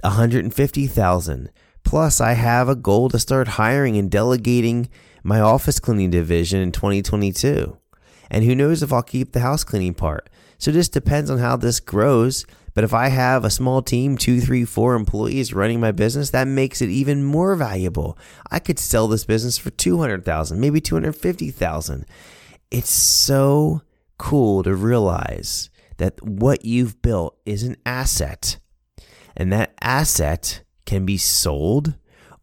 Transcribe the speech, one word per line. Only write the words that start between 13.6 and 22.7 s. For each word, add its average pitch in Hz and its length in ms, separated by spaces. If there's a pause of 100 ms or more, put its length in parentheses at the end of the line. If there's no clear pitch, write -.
team, 127 340
two, 123 240
three, 123 240
four 120 300
employees 113 580
running 110 260
my 113 140
business, 117 380
that 131 180
makes 135 320
it 117 80
even 139 340
more 165 320
valuable. 95 640 (340)
I 123 100
could - 180
sell 113 300
this 107 180
business 113 320
for - 100
two 175 300
hundred 107 260
thousand, 80 340
maybe 147 220
two - 140
hundred 156 220
fifty 175 340
thousand. 80 560 (640)